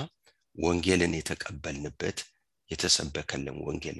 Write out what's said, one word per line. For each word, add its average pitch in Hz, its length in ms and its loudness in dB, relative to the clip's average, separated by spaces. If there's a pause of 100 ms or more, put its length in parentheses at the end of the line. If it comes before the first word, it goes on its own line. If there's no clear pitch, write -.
(560)
ወንጌልን 87 580 4
የተቀበልንበት 78 1040 -4 (520)
የተሰበከልን 73 880 0
ወንጌል 78 400 -4